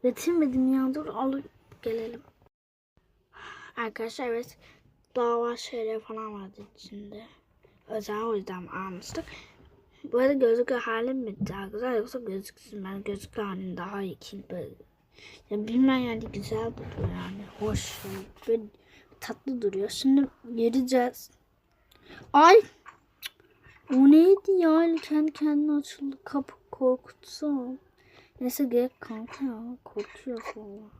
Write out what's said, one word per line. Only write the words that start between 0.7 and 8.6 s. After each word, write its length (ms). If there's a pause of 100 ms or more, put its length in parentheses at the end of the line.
ya. 220
Dur, 100
alıp 400 (360)
gelelim. 400 (1600)
Arkadaşlar, 500
evet. 300 (580)
Dava 420
şeyleri 420
falan 340
vardı 280 (140)
içinde. 520 (600)
Özel, 340
o 140
yüzden 320